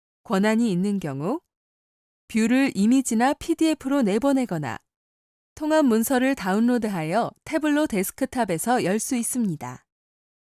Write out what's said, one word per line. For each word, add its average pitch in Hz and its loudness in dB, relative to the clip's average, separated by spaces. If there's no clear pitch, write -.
권한이 220 2
있는 190 0
경우 165 -6
뷰를 247 2
이미지나 240 2
피디에프로 311 0
내보내거나 214 0
통합 311 2
문서를 247 2
다운로드하여 208 0
태블로 302 0
데스크탑에서 220 -2
열 208 0
수 247 -4
있습니다. 180 -4